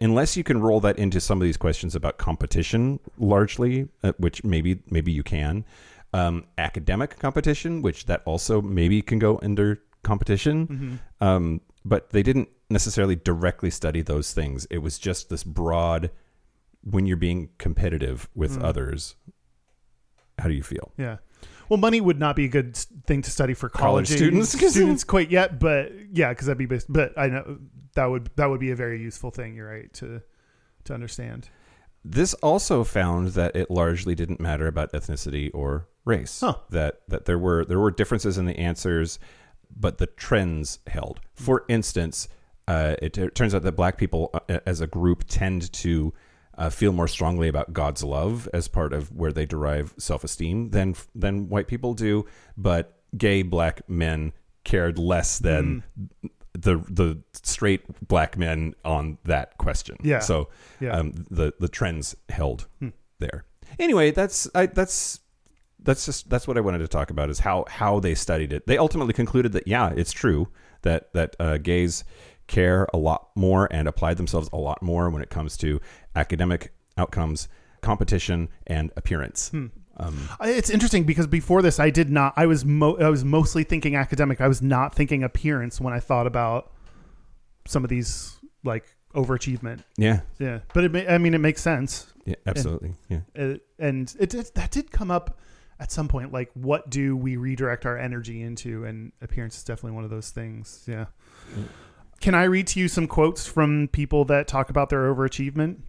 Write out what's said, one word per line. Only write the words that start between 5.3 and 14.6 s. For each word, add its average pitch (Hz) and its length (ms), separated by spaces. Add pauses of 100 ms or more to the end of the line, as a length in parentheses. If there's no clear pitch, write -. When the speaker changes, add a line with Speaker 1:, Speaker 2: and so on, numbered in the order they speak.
Speaker 1:
um, 85 300 (140)
academic 87 640
competition, 151 600
which - 260
that 82 180
also 95 360
maybe 98 400
can 110 160
go 107 240
under 104 400 (220)
competition. 147 640
Speaker 2:
Mm-hmm. 135 280 (300)
Speaker 1:
Um, 87 360 (240)
but 104 240
they 104 140
didn't 131 260 (200)
necessarily 101 460
directly 87 540
study 80 320
those 73 320
things. 69 360